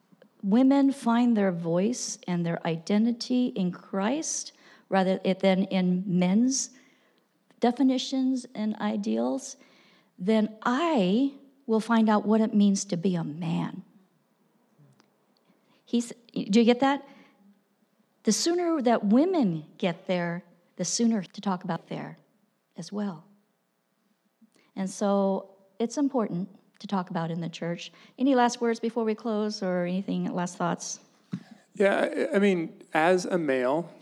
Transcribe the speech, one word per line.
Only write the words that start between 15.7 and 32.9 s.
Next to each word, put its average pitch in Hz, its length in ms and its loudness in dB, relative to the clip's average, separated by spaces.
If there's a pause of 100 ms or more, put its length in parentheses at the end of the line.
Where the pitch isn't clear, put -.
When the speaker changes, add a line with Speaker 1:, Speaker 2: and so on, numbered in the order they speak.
Speaker 1:
He's, - 280 -2 (200)
do 208 260 2
you 233 60 6
get 240 140 4
that? 269 280 0 (1160)
The 226 80 0
sooner 339 500 0
that 226 240 2
women 233 600 2 (120)
get 170 300 -6
there, 175 360 -4 (340)
the 175 80 -4
sooner 226 360 0
to - 200 -14
talk 185 240 -4
about 165 220 -6
there 156 300 -12 (600)
as 170 140 -14
well. 202 340 -8 (1500)
And 190 120 -4
so 196 600 0 (300)
it's 233 180 -4
important 226 500 -2 (320)
to 208 80 -16
talk 190 220 -2
about 165 200 -4
in 170 120 -6
the 165 80 -6
church. 170 420 -8 (260)
Any 262 180 2
last 240 260 4
words 233 180 0
before 226 240 -4
we 220 100 0
close 214 480 -4
or 180 240 -2
anything, 180 480 -4
last 180 240 -6
thoughts? - 420 -4 (760)
Speaker 2:
Yeah, 202 560 0
I, 202 60 2
I - 20 4
mean, 185 320 2 (220)